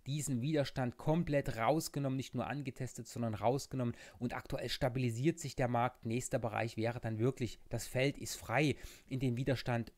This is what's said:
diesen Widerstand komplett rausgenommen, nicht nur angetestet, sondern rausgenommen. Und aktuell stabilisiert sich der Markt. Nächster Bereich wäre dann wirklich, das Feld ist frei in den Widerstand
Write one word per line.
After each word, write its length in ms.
diesen 340
Widerstand 580
komplett 580
rausgenommen, 600
nicht 180
nur 120
angetestet, 640
sondern 260
rausgenommen. 640
Und 180
aktuell 320
stabilisiert 720
sich 160
der 120
Markt. 360
Nächster 340
Bereich 380
wäre 240
dann 180
wirklich, 400
das 180
Feld 300
ist 180
frei 400
in 100
den 180
Widerstand 600